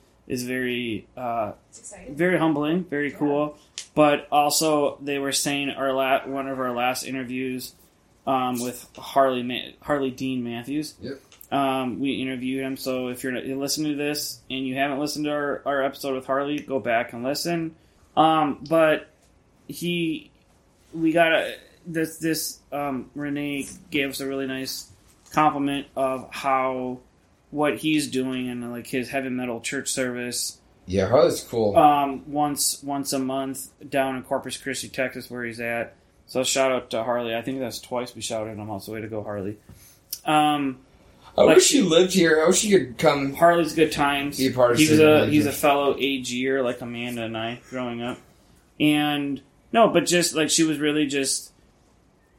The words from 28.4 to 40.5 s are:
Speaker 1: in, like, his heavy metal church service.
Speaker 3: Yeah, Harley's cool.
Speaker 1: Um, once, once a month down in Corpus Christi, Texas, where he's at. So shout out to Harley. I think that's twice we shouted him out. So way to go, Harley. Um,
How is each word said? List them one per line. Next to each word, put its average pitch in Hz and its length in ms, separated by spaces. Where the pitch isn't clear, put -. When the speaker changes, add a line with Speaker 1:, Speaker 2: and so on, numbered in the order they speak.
Speaker 1:
in, 120 240
like, 120 160
his 123 220
heavy 131 200
metal 123 320
church - 280
service. 123 680
Speaker 3:
Yeah, 95 200
Harley's 147 340
cool. 107 360
Speaker 1:
Um, 143 480
once, 147 560
once 139 320
a 135 60
month 131 480
down 135 280
in 127 80
Corpus 127 340
Christi, 123 320
Texas, 127 400
where 123 140
he's 117 160
at. 117 340
So 131 180
shout 135 280
out 123 180
to 113 140
Harley. 120 320
I 117 80
think 135 160
that's 113 200
twice 123 360
we 113 80
shouted 107 340
him 104 140
out. 98 120
So 110 100
way 110 80
to 110 60
go, 107 160
Harley. 104 340
Um, 147 540